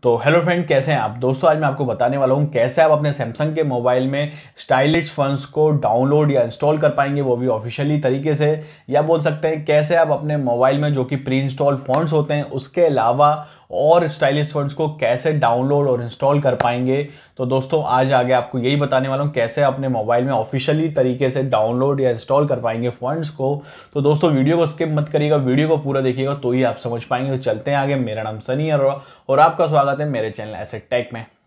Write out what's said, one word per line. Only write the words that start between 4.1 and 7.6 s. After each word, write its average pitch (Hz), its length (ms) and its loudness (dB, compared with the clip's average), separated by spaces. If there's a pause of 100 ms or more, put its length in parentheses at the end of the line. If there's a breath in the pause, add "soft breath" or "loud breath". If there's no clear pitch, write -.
स्टाइलिश 151 540 0
फॉन्ट्स 139 360 -2
को 151 240 0
डाउनलोड 143 600 2
या 131 120 4
इंस्टॉल 151 340 0
कर 147 120 2
पाएंगे, 143 320 -2
वो 127 160 0
भी 127 120 -2
ऑफिशियली 120 520 -2